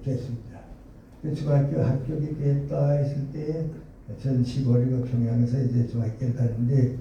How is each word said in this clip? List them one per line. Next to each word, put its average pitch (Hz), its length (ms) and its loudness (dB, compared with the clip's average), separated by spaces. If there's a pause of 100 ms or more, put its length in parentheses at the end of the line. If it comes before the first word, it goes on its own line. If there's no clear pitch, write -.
됐습니다. 120 540 -6 (640)
그 151 120 -4
중학교 143 480 2
합격이 151 560 -2
됐다 143 540 0
했을 143 400 0
때에 156 340 -4 (560)
전 127 220 2
시골이고 123 600 2
평양에서 120 580 2
이제 120 240 2
중학교를 117 480 -2
다니는데 120 640 2